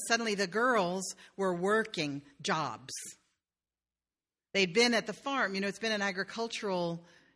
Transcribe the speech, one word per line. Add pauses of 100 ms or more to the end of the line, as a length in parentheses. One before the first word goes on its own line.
suddenly
the
girls (320)
were
working (200)
jobs. (1600)
They'd
been
at
the
farm.
You
know,
it's
been
an
agricultural (360)